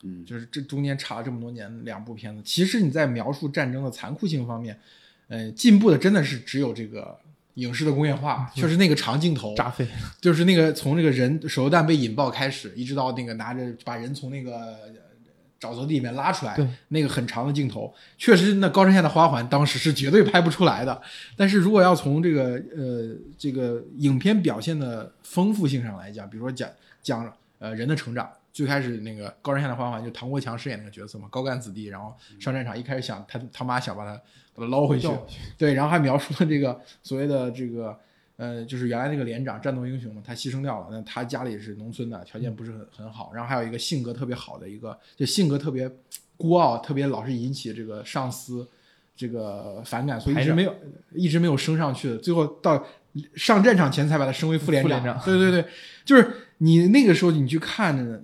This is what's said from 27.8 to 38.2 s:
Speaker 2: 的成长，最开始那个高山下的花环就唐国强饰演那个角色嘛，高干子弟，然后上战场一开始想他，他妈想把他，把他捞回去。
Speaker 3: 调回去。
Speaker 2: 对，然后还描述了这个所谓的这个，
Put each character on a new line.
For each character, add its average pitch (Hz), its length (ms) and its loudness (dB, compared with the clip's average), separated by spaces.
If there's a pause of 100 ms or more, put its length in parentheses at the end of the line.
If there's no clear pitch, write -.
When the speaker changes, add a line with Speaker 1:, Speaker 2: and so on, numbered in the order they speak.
Speaker 2:
的 156 80 0
成 120 200 -6
长， 117 140 -6 (240)
最 147 140 -4
开 143 140 0
始 120 180 -6
那 110 160 -10
个 104 280 -12
高 143 100 -2
山 139 100 0
下 143 60 -4
的 120 80 -6
花 123 140 -6
环 113 120 -8
就 117 80 -10
唐 123 200 -12
国 139 100 -2
强 117 180 -8
饰 143 100 -10
演 110 100 -8
那 104 60 -16
个 104 60 -18
角 101 160 -18
色 104 120 -18
嘛， 104 120 -16
高 127 120 -6
干 131 180 -4
子 117 120 -14
弟， 107 140 -12
然 98 140 -14
后 107 140 -16 (260)
上 135 120 -4
战 131 120 -4
场 113 140 -8
一 123 40 -8
开 131 140 -6
始 127 60 -6
想 104 260 -10
他， - 100 -12 (140)
他 - 120 -10
妈 123 140 -2
想 101 180 -6
把 104 80 -12
他， 104 100 -12 (400)
把 117 100 -10
他 - 20 -6
捞 135 200 2
回 135 100 2
去。 123 60 0
Speaker 3:
调 160 100 0
回 - 160 -8
去。 - 120 -16 (160)
Speaker 2:
对， 147 180 2
然 139 100 2
后 151 60 0
还 175 80 4
描 143 200 4
述 - 220 -4
了 170 80 4
这 151 100 2
个 131 200 0 (240)
所 135 160 -6
谓 143 80 -2
的 127 240 0
这 123 180 -8
个， 113 300 -8 (380)